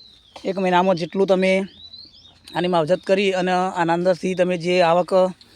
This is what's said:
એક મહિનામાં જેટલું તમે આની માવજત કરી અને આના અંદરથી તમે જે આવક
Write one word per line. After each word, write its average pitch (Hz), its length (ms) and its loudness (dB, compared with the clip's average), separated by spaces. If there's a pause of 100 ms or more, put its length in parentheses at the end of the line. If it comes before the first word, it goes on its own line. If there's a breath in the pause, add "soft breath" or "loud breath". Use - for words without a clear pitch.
(440)
એક 185 140 -6
મહિનામાં 185 360 2
જેટલું 175 320 -2
તમે 190 360 2 (920)
આની 175 140 -4
માવજત 170 380 0
કરી 190 260 2
અને 185 200 -2
આના 180 400 0
અંદરથી 180 420 -2
તમે 180 220 0
જે 180 260 0
આવક 170 320 2 (420 soft breath)